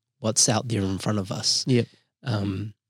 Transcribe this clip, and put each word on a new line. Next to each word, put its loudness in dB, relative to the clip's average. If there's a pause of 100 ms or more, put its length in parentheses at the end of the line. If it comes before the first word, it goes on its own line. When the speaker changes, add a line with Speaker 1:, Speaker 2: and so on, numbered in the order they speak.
(180)
Speaker 1:
what's 2
out 2
there 0
in 0
front 0
of -4
us? -2
Speaker 2:
Yep. 4 (380)
Speaker 1:
Um, -2 (160)